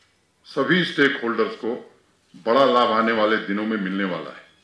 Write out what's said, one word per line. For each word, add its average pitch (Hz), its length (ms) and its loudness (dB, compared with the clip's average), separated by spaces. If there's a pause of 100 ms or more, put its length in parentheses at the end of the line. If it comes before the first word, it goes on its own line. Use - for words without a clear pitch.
(440)
सभी 160 400 0
stakeholders 117 720 0
को - 440 -8 (360)
बड़ा 127 280 2
लाभ 120 260 4
आने 113 220 2
वाले 107 240 2
दिनों 101 300 -4
में 110 100 -2
मिलने 98 280 -2
वाला 80 260 -6
है। - 160 -20 (180)